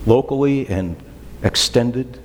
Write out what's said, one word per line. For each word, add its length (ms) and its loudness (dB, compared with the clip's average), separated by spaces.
locally 600 2
and 300 -2
extended. 800 0